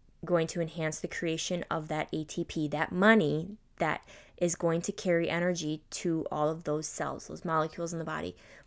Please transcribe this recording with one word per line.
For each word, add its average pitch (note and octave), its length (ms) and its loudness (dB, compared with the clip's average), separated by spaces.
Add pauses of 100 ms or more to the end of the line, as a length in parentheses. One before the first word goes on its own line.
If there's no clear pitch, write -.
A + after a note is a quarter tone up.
(240)
going E3 240 2
to E3+ 140 -4
enhance D#3+ 380 -4
the E3+ 80 -4
creation E3+ 640 -2
of D#3 200 -2
that D#3 220 -2
A D#3 120 -2
T E3+ 200 -4
P, D#3 260 -2
that D3 220 0
money F#3 680 4 (200)
that D#3 240 0 (360)
is F3 180 2
going E3+ 260 2
to G3+ 100 -4
carry E3+ 380 2
energy E3 600 0
to E3 400 0
all D3+ 180 2
of D#3+ 140 -4
those D3+ 240 0
cells, C3+ 400 -6
those - 180 -10
molecules E3 480 0
in E3 60 -4
the D#3+ 60 -4
body, D#3 300 -6 (320)